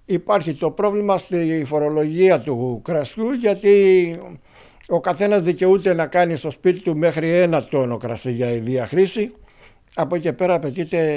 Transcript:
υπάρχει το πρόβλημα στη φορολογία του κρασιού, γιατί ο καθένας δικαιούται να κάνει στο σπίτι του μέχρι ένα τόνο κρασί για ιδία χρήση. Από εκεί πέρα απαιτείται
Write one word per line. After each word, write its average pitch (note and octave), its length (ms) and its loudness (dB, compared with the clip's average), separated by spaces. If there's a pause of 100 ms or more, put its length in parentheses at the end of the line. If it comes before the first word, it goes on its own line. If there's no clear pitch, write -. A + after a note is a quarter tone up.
υπάρχει E3+ 480 -2
το D#3 180 -4
πρόβλημα G3+ 460 0
στη E3 500 -4
φορολογία D3+ 760 2
του B2 420 -4
κρασιού, E3+ 480 -4
γιατί G3 880 4 (680)
ο E3+ 120 0
καθένας G3 420 0
δικαιούται F#3 520 2
να E3 120 0
κάνει E3+ 300 0
στο D3+ 160 -6
σπίτι F3+ 280 0
του E3 180 -4
μέχρι D#3+ 340 0
ένα E3+ 320 2
τόνο B2+ 340 -2
κρασί A#2 340 -8
για A#2+ 200 -2
ιδία A#2+ 360 -4
χρήση. G3 460 0 (640)
Από E3 200 -4
εκεί D#3+ 180 -4
πέρα F3+ 200 0
απαιτείται E3 440 -4 (200)